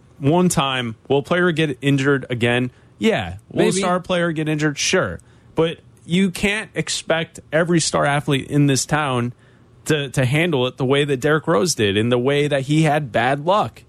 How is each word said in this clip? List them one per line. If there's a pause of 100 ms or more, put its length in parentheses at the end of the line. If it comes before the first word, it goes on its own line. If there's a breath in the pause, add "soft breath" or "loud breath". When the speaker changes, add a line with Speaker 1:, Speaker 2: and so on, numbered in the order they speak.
(180)
Speaker 1:
one
time. (120)
Will
a
player
get
injured
again? (260 soft breath)
Yeah. (140)
Will
Speaker 2:
Maybe.
Speaker 1:
a
star
player
get
injured?
Sure. (340 soft breath)
But (220)
you
can't
expect (120)
every
star
athlete
in
this
town (520 soft breath)
to,
to
handle
it
the
way
that
Derrick
Rose
did,
in
the
way
that
he
had
bad
luck.